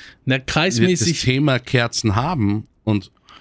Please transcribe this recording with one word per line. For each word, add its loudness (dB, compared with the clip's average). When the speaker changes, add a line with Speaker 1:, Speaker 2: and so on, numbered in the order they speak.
Speaker 1:
Na, 0
Speaker 2:
das -8
Speaker 1:
kreismäßig 0
Speaker 2:
Thema 2
Kerzen 0
haben -2
und -2